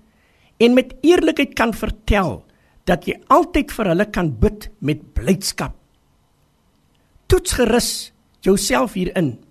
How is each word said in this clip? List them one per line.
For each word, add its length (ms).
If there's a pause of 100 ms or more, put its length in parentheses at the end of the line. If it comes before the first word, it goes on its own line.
(600)
en 160
met 240
eerlikheid 560
kan 160
vertel 680 (420)
dat 220
jy 100 (120)
altyd 440
vir 200
hulle 200
kan 240
bid 320 (100)
met 220 (120)
blydskap. 600 (1600)
Toets 280
gerus 340 (540)
jouself 480
hierin 420 (160)